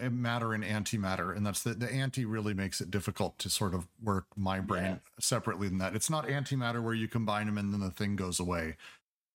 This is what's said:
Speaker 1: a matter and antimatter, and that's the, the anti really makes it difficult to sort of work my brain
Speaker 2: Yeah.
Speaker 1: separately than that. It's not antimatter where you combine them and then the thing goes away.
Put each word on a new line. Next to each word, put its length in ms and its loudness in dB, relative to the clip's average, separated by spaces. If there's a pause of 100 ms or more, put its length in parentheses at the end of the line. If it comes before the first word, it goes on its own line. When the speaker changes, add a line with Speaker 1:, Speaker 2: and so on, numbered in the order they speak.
Speaker 1:
a 100 0
matter 440 0
and 100 0
antimatter, 720 0
and 100 0
that's 180 0
the, 100 0
the 160 -2
anti 360 -2
really 280 0
makes 280 0
it 100 -6
difficult 480 0
to 100 -4
sort 240 2
of 140 -2 (160)
work 220 2 (100)
my 240 0
brain 240 0
Speaker 2:
Yeah. 140 0 (240)
Speaker 1:
separately 480 0
than 80 0
that. 180 0
It's 140 0
not 180 0
antimatter 560 0
where 100 2
you 140 0
combine 380 0
them 120 0
and 160 0
then 60 0
the 120 0
thing 260 0
goes 240 0
away. 340 0 (600)